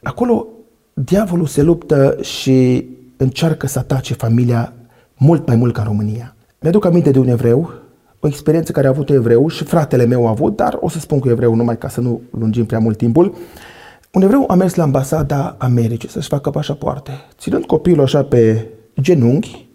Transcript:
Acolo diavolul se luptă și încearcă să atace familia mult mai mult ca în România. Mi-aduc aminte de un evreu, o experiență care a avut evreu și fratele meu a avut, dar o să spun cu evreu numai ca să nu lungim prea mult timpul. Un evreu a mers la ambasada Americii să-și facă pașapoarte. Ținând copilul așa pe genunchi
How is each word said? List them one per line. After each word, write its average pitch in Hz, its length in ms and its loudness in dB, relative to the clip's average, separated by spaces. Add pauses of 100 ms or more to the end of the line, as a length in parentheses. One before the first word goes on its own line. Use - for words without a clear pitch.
Acolo - 440 -2 (460)
diavolul 175 520 -2
se 147 160 -2
luptă 151 600 2
și 127 640 0 (320)
încearcă 151 500 -2
să 139 120 -4
atace 131 340 -4
familia 117 600 0 (440)
mult 151 300 4
mai 120 80 2
mult 120 180 2
ca 110 80 -4
în 107 60 -4
România. 107 480 -6 (240)
Mi-aduc 185 260 2
aminte 170 260 4
de 131 80 4
un 127 80 2
evreu, 120 440 2 (480)
o - 80 -2
experiență 160 440 -2
care 139 160 0
a - 20 4
avut 135 200 -2
evreu 123 380 4
și 165 160 -6
fratele 143 420 0
meu 120 220 2
a - 20 2
avut, 151 260 -2
dar - 260 -2
o 180 80 -2
să 165 100 -8
spun 147 200 -2
cu 131 100 -2
evreu 117 260 2
numai 117 220 0
ca - 120 -8
să - 120 -6
nu 120 200 -4 (100)
lungim 113 340 -2
prea 110 140 -4
mult 110 180 0
timpul. 151 380 2 (760)
Un 202 100 2
evreu 233 260 4
a 185 80 0
mers 180 200 2
la 175 80 0
ambasada 139 760 -2
Americii 117 500 -2
să-și - 180 -10
facă 143 220 -4
pașapoarte. 139 640 -6 (280)
Ținând - 260 -4
copilul 156 380 2
așa 135 200 0
pe 110 440 2 (340)
genunchi 139 720 0